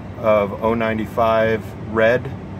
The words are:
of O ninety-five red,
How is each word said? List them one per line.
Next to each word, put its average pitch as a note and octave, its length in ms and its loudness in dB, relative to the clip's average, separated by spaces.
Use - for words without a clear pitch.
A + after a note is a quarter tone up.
of G#2 440 2
O A2+ 100 2
ninety-five A2+ 880 0
red, A#2 320 4